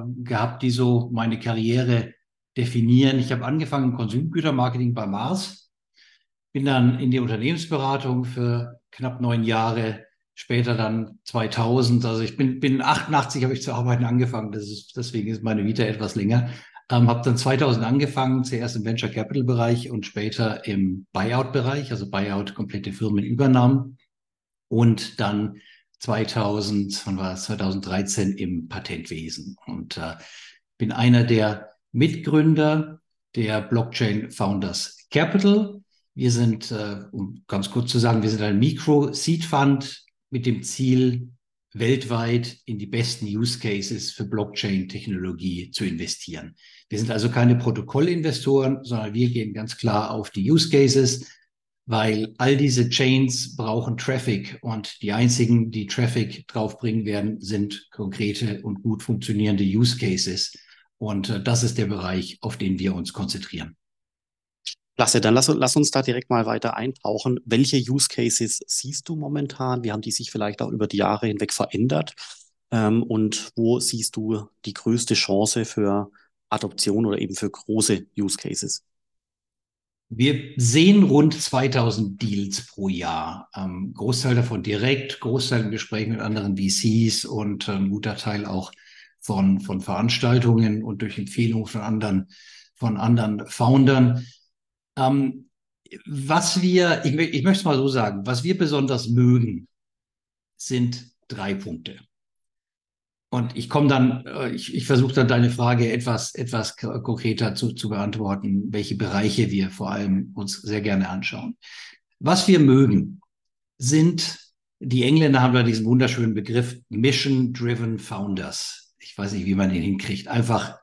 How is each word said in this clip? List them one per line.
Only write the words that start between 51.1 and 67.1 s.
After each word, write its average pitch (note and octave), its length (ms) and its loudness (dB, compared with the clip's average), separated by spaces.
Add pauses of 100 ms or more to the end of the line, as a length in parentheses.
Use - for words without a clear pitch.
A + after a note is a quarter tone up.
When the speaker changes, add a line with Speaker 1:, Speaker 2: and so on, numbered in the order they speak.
Speaker 1:
weil A2 520 -2
all C3+ 200 4
diese B2 320 4
Chains C3 680 2
brauchen A2+ 400 -2
Traffic A#2+ 640 -4
und A2+ 420 -8
die G2+ 100 -2
einzigen, A#2+ 560 4
die G#2+ 160 -6
Traffic A#2+ 640 -2
draufbringen A2 580 -4
werden, G#2 360 -4
sind G2+ 500 -6
konkrete G#2 720 -4
und G#2 180 -8
gut G#2+ 220 -4
funktionierende G#2 600 0
Use A#2 320 2
Cases. F#2 600 -4 (400)
Und, G2+ 320 -4
äh, G2 140 -4
das A#2+ 180 0
ist A#2+ 160 0
der G#2+ 100 0
Bereich, F#2 540 -4
auf - 160 -8
den F#2 220 -2
wir F#2+ 160 0
uns - 180 -8
konzentrieren. F#2+ 640 -8 (1200)
Speaker 2:
Klasse, A#2+ 260 4
dann A2 140 6
lass, C3 120 4
lass C3 280 2
uns D3 160 4
da C3+ 100 2
direkt B2+ 300 -4
mal A2+ 160 2
weiter A2+ 280 -2
eintauchen. B2 720 -4